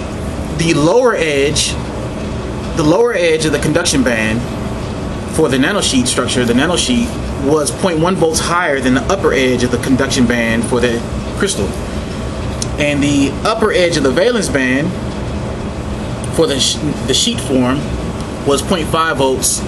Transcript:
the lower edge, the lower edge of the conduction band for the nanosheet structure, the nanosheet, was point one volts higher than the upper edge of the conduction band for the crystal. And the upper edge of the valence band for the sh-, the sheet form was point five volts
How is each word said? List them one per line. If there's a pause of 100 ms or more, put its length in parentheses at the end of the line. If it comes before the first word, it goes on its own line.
(560)
the
lower
edge, (1000)
the
lower
edge
of
the
conduction
band (960)
for
the
nanosheet
structure,
the
nanosheet, (380)
was
point
one
volts
higher
than
the
upper
edge
of
the
conduction
band
for
the (380)
crystal. (1120)
And
the (140)
upper
edge
of
the
valence
band (1500)
for
the
sh-, (300)
the
sheet
form (680)
was
point
five
volts